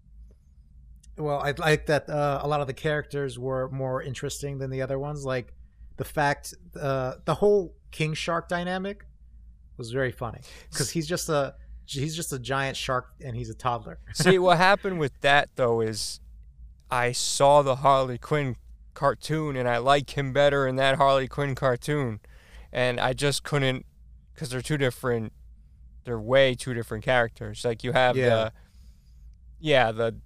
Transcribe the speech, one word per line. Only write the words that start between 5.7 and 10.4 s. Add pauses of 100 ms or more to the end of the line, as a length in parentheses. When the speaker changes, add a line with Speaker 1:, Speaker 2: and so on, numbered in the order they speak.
Speaker 1:
the
fact, (260)
uh, (100)
the
whole (140)
King
Shark
dynamic (720)
was
very
funny, (320)